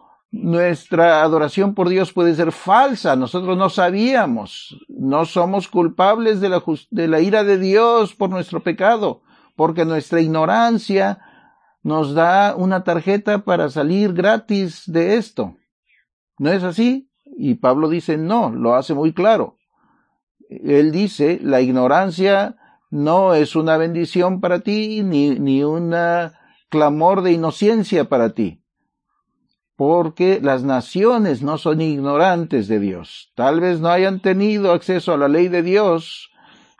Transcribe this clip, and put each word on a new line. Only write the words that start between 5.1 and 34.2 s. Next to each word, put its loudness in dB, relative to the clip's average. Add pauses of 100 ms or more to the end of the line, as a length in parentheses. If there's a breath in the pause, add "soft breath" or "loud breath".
somos -2
culpables 2
de 0
la 0
jus-, -6
de -2
la 2
ira 2
de 2
Dios 2
por -4
nuestro -8
pecado, 0 (340 soft breath)
porque 0
nuestra 0
ignorancia 0 (640 soft breath)
nos -2
da 2
una 0
tarjeta -2
para 0
salir 0
gratis -2
de 0
esto. -6 (840)
¿No -2
es -2
así?" -2 (260)
Y -2
Pablo 0
dice, -2
"No", -2
lo 0
hace -2
muy -2
claro. 0 (920)
Él 2
dice, -2
La 2
ignorancia 0 (340 soft breath)
no 2
es 0
una 2
bendición -2
para -2
ti, -4
ni, 2
ni 0
una -2 (300 soft breath)
clamor 2
de 2
inocencia 0
para 2
ti. -6 (1120)
Porque 0
las 0
naciones 0
no -4
son -2
ignorantes 0
de 0
Dios. -8
Tal 0
vez -2
no -2
hayan 0